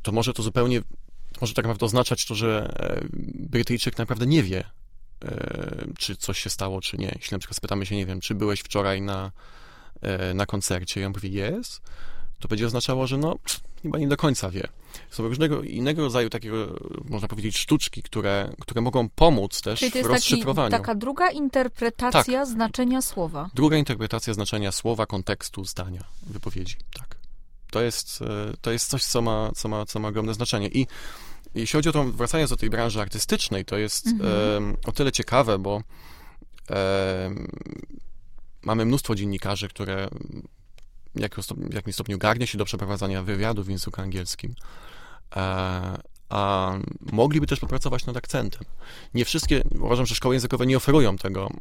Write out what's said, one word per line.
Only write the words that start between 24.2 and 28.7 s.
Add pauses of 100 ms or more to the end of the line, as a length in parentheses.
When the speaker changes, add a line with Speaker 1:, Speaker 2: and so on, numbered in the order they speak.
Speaker 1:
znaczenia
słowa,
kontekstu,
zdania, (180)
wypowiedzi, (220)
tak. (540)
To
jest,
e,
to